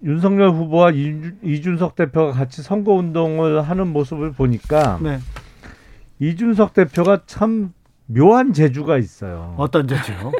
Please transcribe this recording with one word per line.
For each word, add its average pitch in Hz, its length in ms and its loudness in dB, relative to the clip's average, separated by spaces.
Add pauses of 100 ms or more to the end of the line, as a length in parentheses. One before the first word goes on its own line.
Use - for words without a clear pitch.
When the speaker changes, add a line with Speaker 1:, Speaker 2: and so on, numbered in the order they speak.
Speaker 1:
윤석열 190 480 2
후보와 165 400 2
이준-, 151 520 -6
이준석 165 520 -2
대표가 156 360 0
같이 131 300 -4
선거 202 320 0
운동을 160 680 0
하는 180 260 -2
모습을 151 440 -4
보니까 127 720 0
Speaker 2:
네. 143 180 -4 (1000)
Speaker 1:
이준석 196 540 0
대표가 185 520 2
참 214 480 -2 (320)
묘한 208 480 4
재주가 147 440 2
있어요. 87 600 -8
Speaker 2:
어떤 143 300 -2
재주요? 120 520 -6